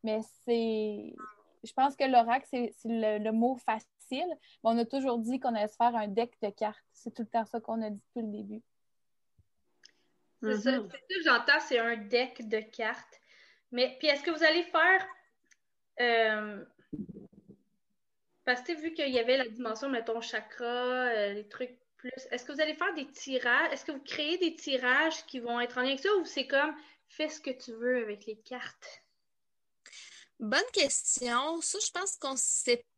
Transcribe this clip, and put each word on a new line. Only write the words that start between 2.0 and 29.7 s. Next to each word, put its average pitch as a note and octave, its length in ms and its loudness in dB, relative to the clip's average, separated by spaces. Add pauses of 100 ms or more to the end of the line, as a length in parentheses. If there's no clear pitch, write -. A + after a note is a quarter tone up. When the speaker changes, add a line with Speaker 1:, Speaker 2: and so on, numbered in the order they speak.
Speaker 1:
l'oracle, B3 440 4
c'est, B3 280 -2
c'est - 120 -10
le, G#3+ 320 0
le A3 120 0
mot A#3+ 240 2
facile. A3 320 -4 (200)
Mais D4 180 -2 (360)
on A3+ 140 4
a A#3 80 2
toujours C4 340 0
dit B3 220 -2
qu'on B3 120 0
allait G#3+ 140 0
se - 80 -10
faire A#3+ 220 4
un G#3+ 100 0
deck A3+ 340 -2
de G#3 80 0
cartes. G#3+ 440 -6
C'est - 200 -12
tout A#3+ 100 -6
le G#3 40 -6
temps A3+ 180 0
ça A3+ 140 -6
qu'on A3+ 220 -4
a G#3+ 80 -4
dit G#3 120 -10 (140)
depuis A#3+ 100 -4
le G#3 60 -6
début. G#3+ 320 -10 (1800)
Speaker 2:
C'est G#3+ 160 0
ça. A3+ 140 2
Speaker 3:
Mm-hmm. A3 200 0
Speaker 2:
C'est - 60 -18
ça F#4 220 -4
que E4 40 -4
j'entends, C#4 360 6
c'est C4 200 2
un A#3 180 0
deck A#3 500 -2
de A3 120 0
cartes. - 640 -8 (500)
Mais, B3+ 280 0
puis D#4 80 2
est-ce C#4+ 160 2
que F4 80 0
vous D#4+ 120 2
allez E4 200 6
faire, F4+ 440 6 (920)
euh... A3 640 2 (1800)
Parce B3 160 0
que, - 60 -14
tu E4+ 80 -4
sais, D4+ 60 -12
vu D#4+ 120 -6
qu'il D4+ 160 -2
y B3+ 100 2
avait B3 180 2
la B3+ 100 0
dimension, A3+ 420 -6
mettons, A#3 320 -2
chakra, A3+ 440 -8
euh, B3 680 0
les G#3 140 -10
trucs B3 300 -10 (200)
plus, - 140 -12 (200)
est-ce B3 140 -8
que D4 80 -10
vous C#4+ 80 -2
allez D#4 140 0
faire F4 180 -2
des C#4+ 180 -6
tirages, C4 600 0
est-ce C4+ 100 -8
que - 80 -6
vous C4+ 120 -8
créez D#4 340 -4
des E4+ 180 0
tirages C4+ 720 0
qui C4 140 -10
vont A#3 200 -4
être A#3+ 180 -4
en B3+ 40 0
lien C4 80 2
avec C4+ 100 -2
ça, G4+ 160 4
ou F4+ 100 2
c'est C4+ 220 -4
comme, D4 260 2 (360)
fais D#4 180 -4
ce D4+ 140 -8
que C#4 100 -6
tu B3+ 220 -10
veux A#3+ 300 0
avec G#3 220 -8
les A3 120 -8
cartes ? - 680 -14 (1400)